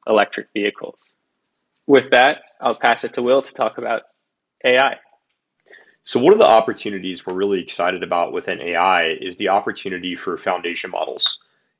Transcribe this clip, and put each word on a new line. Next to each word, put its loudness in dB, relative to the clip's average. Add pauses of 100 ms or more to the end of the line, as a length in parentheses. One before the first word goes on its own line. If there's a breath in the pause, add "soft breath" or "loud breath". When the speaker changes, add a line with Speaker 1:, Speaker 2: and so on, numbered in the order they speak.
Speaker 1:
electric 0
vehicles. -8 (760)
With 4
that, 4 (180)
I'll -2
pass 0
it -10
to -4
Will 2
to -20
talk -4
about -6 (600)
A 4
I. 2 (1080 soft breath)
Speaker 2:
So 0
one 6
of 6
the 6
opportunities 0
we're -8
really 0
excited -4
about -2
within -6
A -6
I 2
is -10
the -2
opportunity -4
for -8
foundation -6
models. -2 (400)